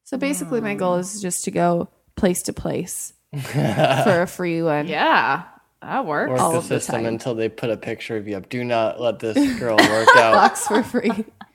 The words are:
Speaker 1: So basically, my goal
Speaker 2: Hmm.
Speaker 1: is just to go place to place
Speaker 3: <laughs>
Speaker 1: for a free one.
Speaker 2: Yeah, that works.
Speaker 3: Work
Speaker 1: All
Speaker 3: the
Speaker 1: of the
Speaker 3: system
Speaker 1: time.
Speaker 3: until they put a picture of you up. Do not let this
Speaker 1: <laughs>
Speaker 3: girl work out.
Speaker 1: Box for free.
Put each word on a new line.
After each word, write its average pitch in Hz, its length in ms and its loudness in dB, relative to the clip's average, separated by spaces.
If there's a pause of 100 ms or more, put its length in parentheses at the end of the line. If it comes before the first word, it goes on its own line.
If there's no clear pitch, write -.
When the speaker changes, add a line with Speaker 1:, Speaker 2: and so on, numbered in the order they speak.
Speaker 1:
So - 160 -8
basically, 277 420 -4
my 208 140 -4
goal 185 200 0
Speaker 2:
Hmm. 180 60 0
Speaker 1:
is 202 220 -8
just 180 220 -6
to - 80 -4
go 175 360 0 (280)
place 180 280 0
to - 80 -6
place - 600 -8 (100)
Speaker 3:
<laughs> - 100 -20 (200)
Speaker 1:
for 151 680 2
a 185 40 0
free 170 360 -4
one. 147 260 0
Speaker 2:
Yeah, 160 560 0 (380)
that 220 240 -6
works. 160 240 -2
Speaker 3:
Work 127 100 0
Speaker 1:
All 156 120 2
Speaker 3:
the 165 60 0
Speaker 1:
of - 100 -6
the 127 120 -2
Speaker 3:
system - 160 -4
Speaker 1:
time. 113 100 -4
Speaker 3:
until 113 280 -4
they 113 160 -2
put 120 200 -6
a 107 60 0
picture 113 400 -8
of 104 100 -6
you 104 100 -6
up. 90 120 -10
Do 123 160 -6
not 117 360 0
let 117 180 -2
this 113 180 -4
Speaker 1:
<laughs> 262 240 2
Speaker 3:
girl 113 160 0
work - 400 6
out. - 180 6
Speaker 1:
Box - 320 4
for 214 160 2
free. 226 440 -2 (280)